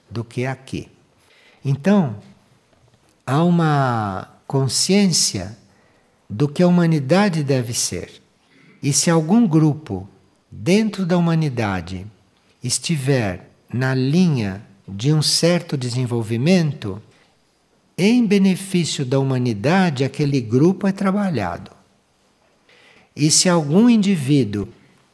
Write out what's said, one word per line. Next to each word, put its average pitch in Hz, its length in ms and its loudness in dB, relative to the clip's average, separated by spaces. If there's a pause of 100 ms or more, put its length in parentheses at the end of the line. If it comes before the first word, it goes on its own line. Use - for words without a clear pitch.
do 107 140 -8
que 123 220 -8
aqui. 123 420 -10 (800)
Então, 139 500 0 (1120)
há 143 160 0
uma 139 840 0 (180)
consciência 135 1120 0 (720)
do 107 180 0
que 143 160 0
a 180 40 6
humanidade 165 760 2
deve 127 300 -2
ser. - 480 -8 (600)
E 139 120 -2
se - 160 0
algum 170 360 4
grupo 147 640 0 (420)
dentro 190 560 0
da 175 120 2
humanidade 117 880 -2 (580)
estiver 127 840 -2 (240)
na 131 200 -2
linha 131 720 0 (220)
de 101 240 -2
um 156 100 2
certo 165 540 0
desenvolvimento, 123 1300 -2 (960)
em 226 280 4
benefício 185 800 0
da 131 140 0
humanidade, 131 840 0
aquele 143 360 -2
grupo 135 480 2
é 190 40 2
trabalhado. 180 800 -4 (1400)
E 147 140 0
se 185 200 2
algum 175 400 4
indivíduo 143 800 0 (460)